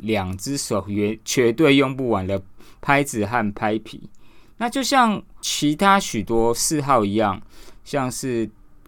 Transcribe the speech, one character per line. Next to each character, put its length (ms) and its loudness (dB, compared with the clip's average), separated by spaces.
两 360 -2
只 220 -6
手 260 -4
绝 280 2
对 240 6
用 200 2
不 120 -4
完 180 0
的 160 -2
拍 200 2
子 240 -2
和 280 -2
拍 260 -2
皮。 320 -18
那 120 -4
就 140 -4
像 400 2
其 360 -2
他 240 4
许 200 -4
多 320 2
嗜 300 -2
好 220 4
一 100 0
样， 260 0
像 260 -4
是 400 -4